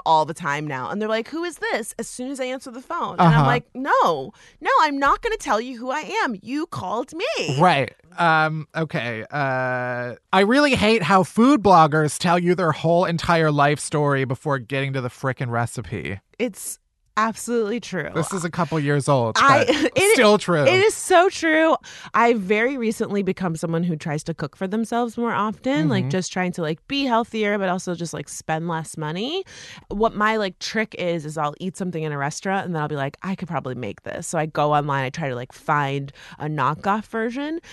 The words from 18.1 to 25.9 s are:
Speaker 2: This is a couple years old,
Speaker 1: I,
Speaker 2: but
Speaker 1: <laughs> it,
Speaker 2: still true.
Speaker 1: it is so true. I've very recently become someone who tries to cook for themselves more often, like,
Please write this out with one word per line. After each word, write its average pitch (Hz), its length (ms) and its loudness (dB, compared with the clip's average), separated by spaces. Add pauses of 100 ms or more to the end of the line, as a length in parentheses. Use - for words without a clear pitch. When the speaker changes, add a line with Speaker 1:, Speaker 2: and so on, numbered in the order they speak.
Speaker 2:
This 160 180 -2
is 180 100 -4
a 175 60 -2
couple 160 300 -2
years 143 280 2
old, 123 320 2
Speaker 1:
I, 269 260 6
Speaker 2:
but 302 100 4
Speaker 1:
<laughs> 294 200 0
it, 403 180 6
Speaker 2:
still 214 240 8
true. 165 260 2
Speaker 1:
it - 200 6
is 440 100 4
so 370 360 4
true. 320 460 2 (380)
I've 233 260 4
very 214 380 0
recently 214 460 -2
become 180 320 -2
someone 165 280 -2
who 175 120 0
tries 151 300 -6
to 165 80 -6
cook - 220 -8
for 190 120 -6
themselves 226 500 -2
more 233 160 -2
often, 262 560 0
like, 196 140 2